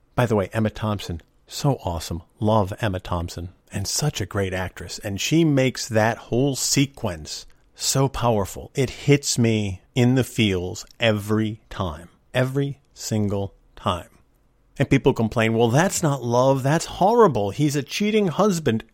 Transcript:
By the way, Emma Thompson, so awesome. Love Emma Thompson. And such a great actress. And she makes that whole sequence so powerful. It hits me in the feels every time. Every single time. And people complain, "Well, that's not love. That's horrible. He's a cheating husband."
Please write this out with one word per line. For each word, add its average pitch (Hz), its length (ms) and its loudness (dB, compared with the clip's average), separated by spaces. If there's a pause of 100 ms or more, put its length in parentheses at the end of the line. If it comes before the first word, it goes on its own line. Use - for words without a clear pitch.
(140)
By 123 120 2
the 113 100 2
way, 98 160 2
Emma 107 180 0
Thompson, 101 520 -6 (260)
so - 280 -2 (100)
awesome. 85 360 -6 (160)
Love 107 440 2
Emma 95 180 -2
Thompson. 87 540 -6 (180)
And 104 160 -6
such - 320 -2
a 101 60 -4
great 95 280 -4
actress. 92 520 -8
And 101 160 -6
she 165 240 4
makes 131 420 2
that 110 300 2
whole 131 400 -2
sequence 92 880 -2 (300)
so 135 340 0
powerful. 110 640 -2
It 131 140 0
hits - 500 0
me 107 420 0 (140)
in 123 200 4
the 127 100 2
feels 95 600 -2 (140)
every 107 720 0
time. 87 400 -8 (240)
Every 135 480 -2 (120)
single 101 600 -4 (240)
time. 90 320 -4 (680)
And 139 120 0
people 135 240 4
complain, 113 400 0
"Well, 113 160 4
that's 165 340 2
not 143 180 0
love. 127 400 4
That's 143 240 0
horrible. 175 640 2
He's 143 260 0
a 139 60 -2
cheating 208 440 0
husband." 160 560 0 (100)